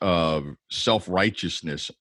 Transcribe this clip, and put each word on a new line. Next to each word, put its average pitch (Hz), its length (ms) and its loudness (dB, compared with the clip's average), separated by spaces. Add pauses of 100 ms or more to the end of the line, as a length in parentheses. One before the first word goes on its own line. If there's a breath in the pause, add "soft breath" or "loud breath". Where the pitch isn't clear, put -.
of 80 540 2 (140)
self-righteousness 90 1300 0